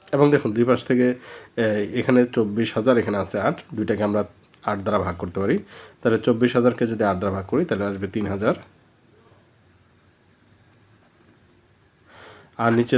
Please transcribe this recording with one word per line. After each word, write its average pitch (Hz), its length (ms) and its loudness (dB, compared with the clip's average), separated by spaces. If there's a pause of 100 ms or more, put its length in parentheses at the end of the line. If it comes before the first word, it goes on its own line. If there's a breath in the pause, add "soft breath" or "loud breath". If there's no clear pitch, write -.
(140)
এবং 143 200 6
দেখুন 139 220 2
দুই 117 120 4
পাশ 123 200 4
থেকে, 123 180 4 (560 loud breath)
এ, 110 40 2 (320)
এখানে 123 220 4 (160)
চব্বিশ 110 400 -2
হাজার, 120 260 2
এখানে 104 220 -2
আছে 104 120 -8 (100)
আট, 170 100 -2 (200)
দুইটাকে 104 320 -2
আমরা 104 140 0 (480)
আট 101 140 -4
দ্বারা 104 220 0
ভাগ 90 160 -4
করতে 90 200 -8
পারি, 123 140 0 (440 loud breath)
তাহলে 113 260 2
চব্বিশ 120 320 2
হাজারকে 120 340 2
যদি 110 180 -2
আট 92 100 0
দ্বারা 95 180 -2
ভাগ 95 140 -8
করি, 147 160 0
তাহলে 101 220 -2
আসবে 98 240 -6
তিন 104 180 -2
হাজার। 107 220 0 (4000 loud breath)
আর 117 140 4
নিচে 120 200 2